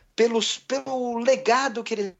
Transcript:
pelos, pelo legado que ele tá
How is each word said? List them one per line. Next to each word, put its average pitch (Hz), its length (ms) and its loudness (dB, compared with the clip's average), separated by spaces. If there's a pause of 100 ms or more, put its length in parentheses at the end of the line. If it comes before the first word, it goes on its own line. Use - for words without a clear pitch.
(160)
pelos, 226 420 2
pelo 254 600 -4
legado 240 680 2
que 226 100 -4
ele 202 160 -4
tá 180 100 -20